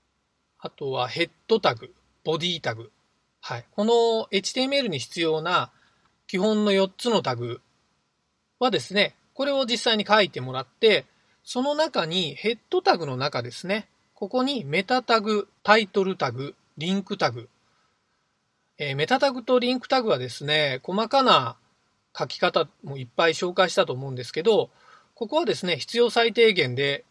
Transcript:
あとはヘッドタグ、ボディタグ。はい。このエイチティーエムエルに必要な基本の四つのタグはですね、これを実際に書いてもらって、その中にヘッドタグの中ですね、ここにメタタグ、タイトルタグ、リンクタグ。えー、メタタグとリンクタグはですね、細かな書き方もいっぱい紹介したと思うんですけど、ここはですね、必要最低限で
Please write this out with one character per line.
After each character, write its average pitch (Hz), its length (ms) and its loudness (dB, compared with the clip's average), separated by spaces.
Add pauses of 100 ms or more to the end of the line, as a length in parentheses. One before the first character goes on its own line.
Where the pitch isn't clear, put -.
(580)
あ - 120 -14
と 139 200 -10
は 123 180 -4
ヘ 139 160 -2
ッ 165 60 -8 (160)
ド 220 140 2
タ 135 140 2
グ、 127 180 -16 (320)
ボ 160 140 0
デ 160 80 -4
ィ 175 160 -4
タ 120 120 -4
グ。 113 160 -16 (520)
は - 160 -8
い。 - 140 -16
こ 208 120 -4
の 233 460 2
エ 196 80 2
イ 202 40 -6
チ - 120 -8
テ 262 60 -2
ィ - 20 2
ー 262 40 0
エ - 20 -2
ム 277 80 -4
エ 277 60 0
ル 240 60 -4
に 156 100 -2
必 - 220 -8
要 156 220 0
な 165 280 0 (560)
基 196 120 -4
本 214 260 2
の 208 80 2
四 190 160 4
つ 240 220 -6
の 202 100 2
タ 127 160 -4
グ 120 240 -8 (1000)
は 247 120 2
で 175 100 0
す 151 140 -10
ね、 196 200 0 (200)
こ 269 100 -4
れ 285 80 0
を 269 140 0
実 220 240 -2
際 220 80 2
に 202 80 -4
書 208 160 6
い 180 80 0
て 139 100 -10
も 127 140 -8
ら 131 80 -4
っ - 40 -12
て、 202 380 2 (380)
そ - 180 -6
の 285 140 0
中 294 320 0
に 160 280 -4
ヘ 208 180 -2
ッ 240 60 -8 (120)
ド 370 100 0
タ 359 160 2
グ 165 80 -4
の 131 140 -4
中 135 240 -2
で 123 80 -8
す - 160 -14
ね、 208 220 -4 (260)
こ 196 160 -8
こ 254 120 0
に 262 220 -4
メ 156 200 -2
タ 254 180 0
タ 226 180 2
グ、 208 260 -2 (160)
タ 208 140 6
イ 220 100 2
ト 196 160 0
ル 185 140 -2
タ 135 160 -2
グ、 135 220 -8 (240)
リ 170 160 -2
ン 196 80 0
ク 190 160 -8
タ 156 120 0
グ。 117 200 -14 (1300)
え 147 140 -4
ー、 135 40 -4
メ 151 100 0
タ 254 120 2
タ 277 140 2
グ 247 100 -8
と 254 160 4
リ 247 140 0
ン 254 80 -2
ク - 60 -18
タ 262 140 2
グ 220 80 -2
は 165 80 2
で 123 140 -6
す 143 160 -12
ね、 143 360 0
細 214 280 -4
か 277 120 4
な 151 340 4 (640)
書 156 80 -4
き - 120 -10
方 170 300 0 (140)
も 139 140 -12
い 131 60 -10
っ 120 120 -14
ぱ 165 140 2
い 160 60 2
紹 180 180 -4
介 180 160 2
し 180 60 -8
た 190 100 4
と 156 80 -6
思 135 160 -8
う 135 40 -8
ん - 20 -8
で 123 100 -10
す - 80 -16
け 156 100 -4
ど、 196 280 2 (440)
こ 220 140 -8
こ 302 80 0
は 339 80 2
で 202 100 0
す 185 120 -8
ね、 175 100 0
必 - 220 -8
要 240 100 6
最 233 240 2
低 226 220 6
限 139 200 0
で 139 360 -2